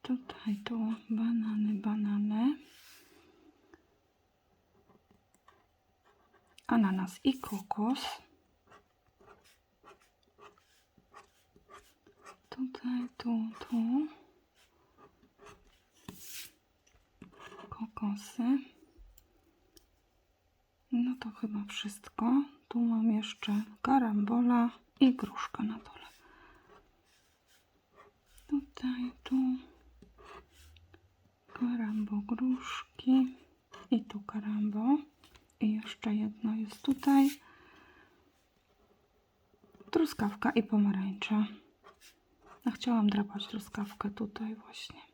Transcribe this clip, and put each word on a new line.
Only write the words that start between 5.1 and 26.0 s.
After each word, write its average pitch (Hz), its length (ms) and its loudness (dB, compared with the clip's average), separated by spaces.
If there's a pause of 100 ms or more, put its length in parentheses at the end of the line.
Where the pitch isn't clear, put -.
Ananas 190 580 2
i 269 160 2
kokos. 214 640 -2 (4000)
Tutaj, 247 680 -4
tu, 226 340 -2 (100)
tu. 240 460 2 (3500)
Kokosy. 226 880 -2 (2250)
No 247 280 0
to 226 100 -8
chyba 208 380 -6
wszystko. 226 760 -2 (260)
Tu 240 120 -2
mam 226 300 4
jeszcze 214 520 0 (200)
karambola 240 880 4 (300)
i 262 140 10
gruszka - 480 -6
na 220 160 -2
dole. - 300 -20 (2500)